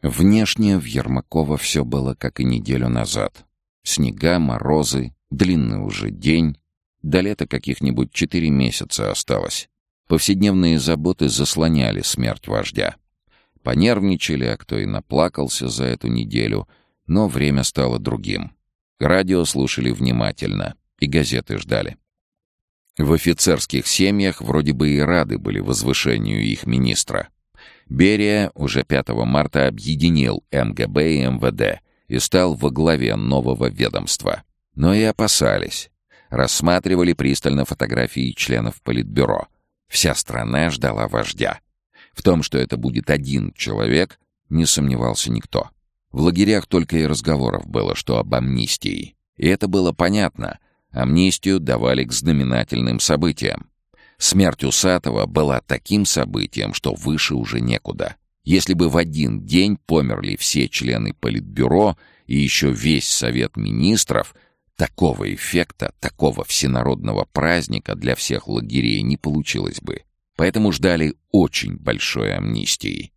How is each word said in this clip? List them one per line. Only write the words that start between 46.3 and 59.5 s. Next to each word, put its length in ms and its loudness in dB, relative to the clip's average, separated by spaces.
только 300 0
и 100 2
разговоров 600 -2
было, 280 -2
что 220 -2
об 180 -2
амнистии. 800 -4
И 100 2
это 220 2
было 240 2
понятно. 640 -2
Амнистию 680 2
давали 420 0
к 80 -6
знаменательным 880 0
событиям. 720 0
Смерть 480 2
Усатого 600 0
была 360 0
таким 420 0
событием, 720 -2
что 220 -2
выше 400 -2
уже 260 -2
некуда. 560 -4
Если 300 2
бы 160 2
в 80 2
один 480 0
день 320 2